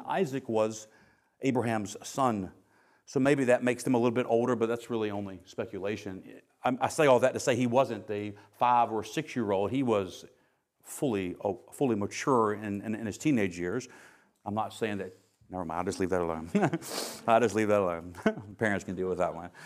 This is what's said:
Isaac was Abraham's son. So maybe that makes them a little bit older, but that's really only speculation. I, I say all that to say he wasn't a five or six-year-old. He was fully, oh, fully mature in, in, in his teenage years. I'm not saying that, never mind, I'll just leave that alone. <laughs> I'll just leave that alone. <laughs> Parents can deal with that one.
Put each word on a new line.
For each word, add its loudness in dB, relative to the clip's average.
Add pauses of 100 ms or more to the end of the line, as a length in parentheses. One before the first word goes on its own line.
Isaac -2
was 0 (540)
Abraham's 0
son. 0 (540)
So -2
maybe 4
that 4
makes 0
them 2
a 4
little 4
bit 0
older, 4
but 2
that's -4
really -2
only -8
speculation. -6 (420)
I, 2
I 0
say 4
all 8
that 4
to -4
say 2
he 2
wasn't 0
a -6 (240)
five 4
or -2
six-year-old. -2
He 0
was 0 (580)
fully, -2
oh, -2 (100)
fully 0
mature 2
in, -4
in, -6
in -6
his -6
teenage 0
years. -4 (560)
I'm -6
not -4
saying -4
that, -8 (380)
never -4
mind, -4
I'll -2
just -4
leave 0
that 2
alone. -4
<laughs> -2
I'll 6
just 4
leave 2
that 4
alone. -2 (200)
<laughs> -14
Parents 0
can -6
deal -2
with -2
that 0
one. -12 (140)